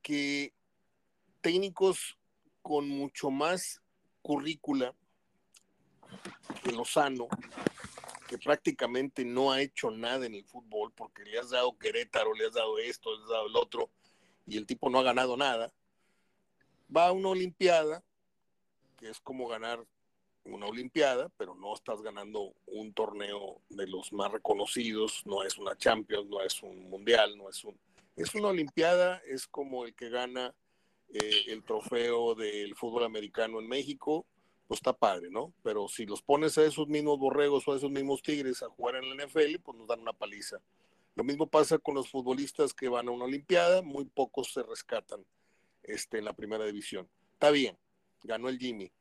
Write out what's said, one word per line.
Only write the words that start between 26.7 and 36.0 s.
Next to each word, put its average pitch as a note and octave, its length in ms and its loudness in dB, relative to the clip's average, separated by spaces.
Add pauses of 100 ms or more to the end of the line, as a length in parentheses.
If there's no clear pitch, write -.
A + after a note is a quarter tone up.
Mundial, G#2 480 4
no G2+ 120 -14
es - 160 -12
un... G#2 120 -14 (380)
Es E3 200 -4
una G#3 140 2
olimpiada, F3+ 760 4
es C3 220 -8
como C3 360 -6
el A2+ 100 -12
que A#2+ 140 -10
gana, B2 460 -4 (580)
eh, G#2+ 360 2
el A2 160 -6
trofeo A#2 680 0
del G#2 420 -4
fútbol A#2+ 280 0
americano A2 560 -2
en A2+ 80 -10
México, C#3+ 560 -2 (440)
pues A2+ 100 -4
está C3 140 2
padre, F2+ 380 2
¿no? B2+ 220 -6 (100)
Pero G#2 260 -2
si A2+ 180 -8